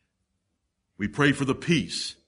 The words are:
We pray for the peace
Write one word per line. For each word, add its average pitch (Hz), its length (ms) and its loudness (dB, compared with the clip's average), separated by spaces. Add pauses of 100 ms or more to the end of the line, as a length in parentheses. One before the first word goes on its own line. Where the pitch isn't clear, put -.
(960)
We 101 100 -4
pray 143 240 4
for 139 120 -2
the 131 100 0
peace - 600 -2 (120)